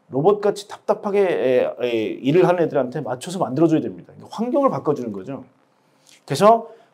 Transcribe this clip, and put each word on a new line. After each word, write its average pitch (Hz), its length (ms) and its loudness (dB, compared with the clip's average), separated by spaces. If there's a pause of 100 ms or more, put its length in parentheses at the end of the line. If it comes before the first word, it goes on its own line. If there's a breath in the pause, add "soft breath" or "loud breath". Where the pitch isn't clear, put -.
(100)
로봇같이 202 580 0
답답하게, 202 540 -2
에, 127 600 2
에, 117 220 0
일을 143 420 2
하는 175 180 2
애들한테 139 360 -2
맞춰서 127 380 -8
만들어줘야 151 420 2
됩니다. 92 340 -12
그러니까 104 220 -18
환경을 247 320 0
바꿔주는 127 440 -4
거죠. 98 320 -12 (840 soft breath)
그래서 208 420 4 (260 loud breath)